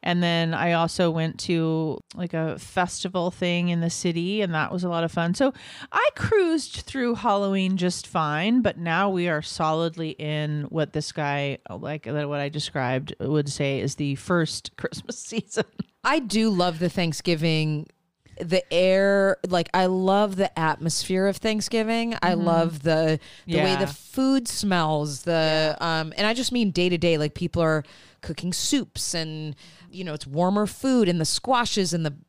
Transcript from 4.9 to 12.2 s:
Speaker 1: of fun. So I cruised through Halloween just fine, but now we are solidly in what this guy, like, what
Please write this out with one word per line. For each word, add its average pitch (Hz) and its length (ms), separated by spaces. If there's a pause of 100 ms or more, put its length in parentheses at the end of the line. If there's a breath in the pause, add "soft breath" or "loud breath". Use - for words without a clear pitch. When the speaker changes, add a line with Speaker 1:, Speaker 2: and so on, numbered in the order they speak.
Speaker 1:
of 165 80
fun. 170 220
So 269 200 (380 loud breath)
I 494 240
cruised 330 720
through 240 300
Halloween 196 640
just 180 300
fine, 170 540
but 208 160
now 170 320
we 175 200
are 151 120
solidly 165 720
in 151 580
what 156 240
this - 180
guy, 143 460 (120)
like, 139 360
what 147 340